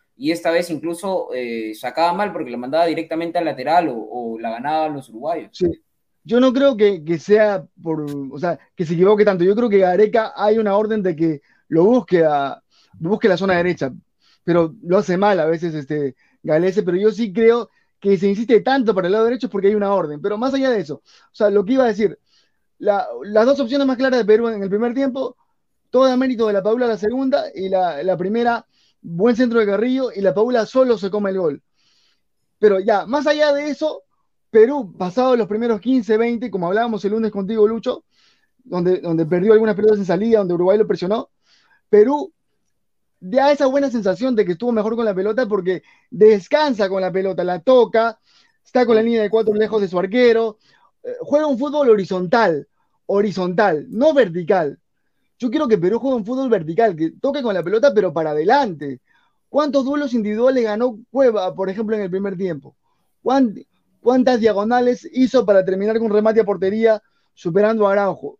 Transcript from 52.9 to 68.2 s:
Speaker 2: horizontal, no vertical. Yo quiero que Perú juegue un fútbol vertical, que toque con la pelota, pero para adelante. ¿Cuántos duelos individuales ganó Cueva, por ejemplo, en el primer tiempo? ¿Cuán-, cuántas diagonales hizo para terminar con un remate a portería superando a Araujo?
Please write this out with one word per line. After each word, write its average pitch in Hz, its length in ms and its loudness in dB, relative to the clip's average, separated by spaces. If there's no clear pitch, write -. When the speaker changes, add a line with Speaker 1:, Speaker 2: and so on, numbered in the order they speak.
Speaker 2:
horizontal, 185 800 0
no 262 240 0
vertical. 180 640 0
Yo 240 120 -6
quiero 302 160 -2
que 220 120 2
Perú 185 200 0
juegue 262 180 -2
un 208 100 -6
fútbol 254 220 -4
vertical, 190 460 0
que 160 260 -4
toque 277 220 -4
con 220 120 -2
la 175 80 -2
pelota, 226 320 2
pero 190 180 2
para 156 180 -2
adelante. 156 680 0
¿Cuántos 277 360 0
duelos 285 300 -4
individuales 233 500 0
ganó 220 340 -2
Cueva, 214 440 0
por 190 140 -6
ejemplo, 214 280 -4
en 208 60 -4
el 185 80 -6
primer 196 260 -6
tiempo? 170 400 -8
¿Cuán-, 254 420 0
cuántas 254 400 2
diagonales 226 720 0
hizo 254 320 2
para 190 200 4
terminar 190 320 -2
con 226 100 -2
un 208 60 -2
remate 214 280 2
a 214 40 4
portería 208 580 0
superando 208 520 2
a 196 60 2
Araujo? 196 480 -2